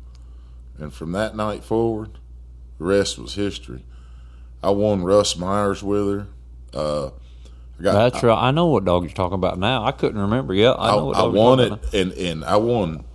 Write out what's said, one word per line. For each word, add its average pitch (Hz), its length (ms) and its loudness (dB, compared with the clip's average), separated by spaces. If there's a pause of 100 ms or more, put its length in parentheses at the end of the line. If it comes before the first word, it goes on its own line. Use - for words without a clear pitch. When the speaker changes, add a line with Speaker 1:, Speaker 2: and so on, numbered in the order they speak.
(800)
Speaker 1:
And 76 140 -12
from 82 200 -10
that 107 240 -4
night 107 280 -6
forward, 113 540 -2 (600)
the 78 60 -8
rest 95 340 2
was 60 160 -12
history. 95 500 -8 (800)
I 92 80 0
won 101 340 2
Russ 104 320 4
Myers 98 460 -2
with 101 260 0
her. 101 180 -4 (480)
Uh, 73 320 -4 (720)
I 80 40 -14
got, 92 100 2
Speaker 2:
That's 117 320 2
Speaker 1:
I - 40 6
Speaker 2:
right. 113 200 4
I - 20 2
know 165 160 2
what 117 180 2
dog 87 200 2
you're 71 80 -10
talking 92 220 -2
about 90 240 -2
now. 110 260 -2
I 131 80 0
couldn't - 280 -4
remember. 104 340 -2
Yeah, 107 180 6
I - 200 0
Speaker 1:
I, 104 40 4
Speaker 2:
know - 100 0
what - 100 -2
Speaker 1:
I 95 40 2
Speaker 2:
dog 117 140 2
you're 104 100 6
Speaker 1:
won 131 140 8
Speaker 2:
talking 110 140 2
Speaker 1:
it, 104 60 -8
Speaker 2:
about. - 160 -6
Speaker 1:
and, 92 180 0
and 82 320 -6
I 90 120 2
won. 107 480 0 (100)